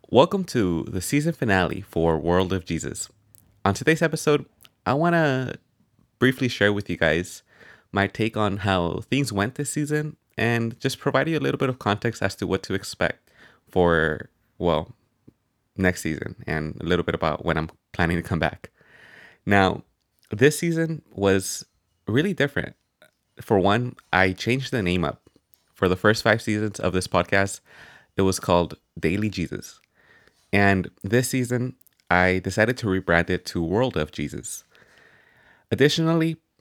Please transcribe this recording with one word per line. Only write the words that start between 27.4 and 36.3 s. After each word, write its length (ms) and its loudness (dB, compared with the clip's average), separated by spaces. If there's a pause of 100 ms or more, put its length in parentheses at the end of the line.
it 80 2
was 160 2
called 380 2 (220)
Daily 300 0
Jesus. 500 -8 (720)
And 380 4 (140)
this 260 0
season, 460 -4 (340)
I 340 2
decided 340 0
to 100 -6
rebrand 420 2
it 180 -2
to 140 -4
World 340 0
of 160 -2
Jesus. 520 -10 (1040)
Additionally, 680 2 (240)